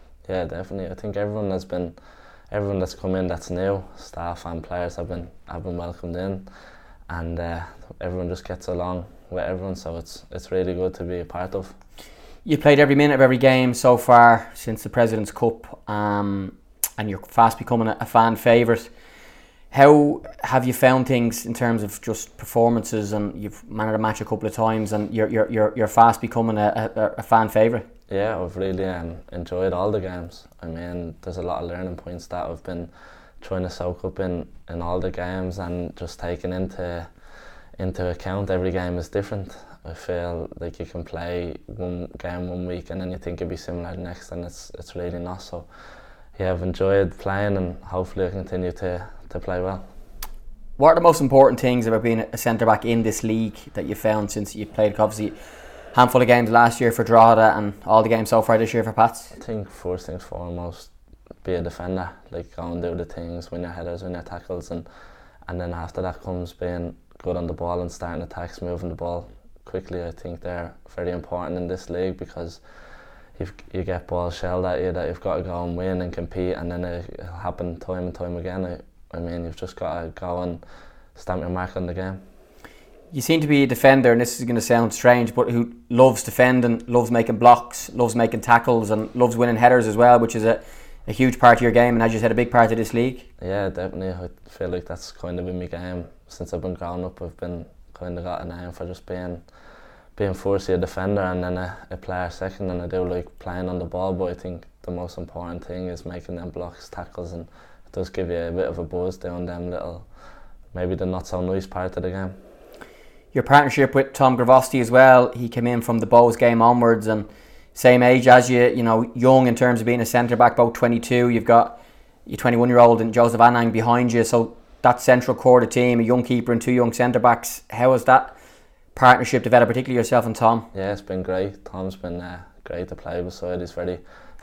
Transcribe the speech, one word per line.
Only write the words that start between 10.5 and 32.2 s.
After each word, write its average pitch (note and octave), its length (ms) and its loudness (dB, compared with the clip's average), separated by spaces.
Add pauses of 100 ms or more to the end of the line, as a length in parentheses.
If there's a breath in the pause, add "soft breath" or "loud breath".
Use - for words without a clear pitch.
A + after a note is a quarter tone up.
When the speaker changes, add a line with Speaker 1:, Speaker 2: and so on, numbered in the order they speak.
Speaker 1:
really F#2 220 -2
good F#2 220 -4
to F2+ 100 -12
be F2+ 140 -8
a E2+ 80 -10
part F#2 280 -10
of. F#2+ 200 -8 (720 soft breath)
Speaker 2:
You D#3+ 120 0
played C#3+ 220 6
every C#3+ 160 6
minute C#3+ 200 6
of C3 60 4
every C3 180 6
game B2+ 360 4
so B2 240 4
far A#2+ 560 8
since - 280 -8
the - 60 -10
President's A2 420 0
Cup, - 600 -6
um, G2+ 680 -4 (420)
and G#2+ 100 -4
you're F#2+ 120 -8
fast - 380 2
becoming A#2 300 -2
a, - 120 -4
a A2+ 60 -8
fan A2+ 300 4
favourite. A#2 540 2 (800 soft breath)
How D3 520 6 (200)
have B2+ 240 0
you B2+ 80 0
found B2+ 340 4
things A#2+ 380 -2
in A#2 80 -6
terms A2+ 280 -2
of G2+ 200 -10
just - 340 -10
performances, A2 800 -2
and G#2 280 -6
you've - 260 -14
managed A2 260 -4
a G#2+ 40 0
match A2 220 -4
a G#2 60 -8
couple A2 200 -6
of G#2 80 -6
times, A2 380 -2
and G#2 200 -4
you're, G#2+ 160 0
you're, A2 220 0
you're, A2 240 0
you're A2 140 -2
fast A#2 320 4
becoming A2+ 380 -2
a, G#2+ 360 0
a, - 260 -4
a - 20 -10
fan A2 260 2
favourite? G#2+ 380 0 (240)
Speaker 1:
Yeah, G2+ 280 -4
I've F#2 200 -8
really, F#2+ 260 -4
um, E2+ 320 -8 (160)
enjoyed F2+ 400 -4
all F#2 180 -2
the G#2 100 -2
games. F2+ 460 -12 (140)
I F2 60 -14
mean, E2+ 560 -10
there's F2+ 160 -10
a F2+ 40 -8
lot E2+ 200 -6
of E2+ 80 -10
learning F2+ 260 -10
points F2 300 -16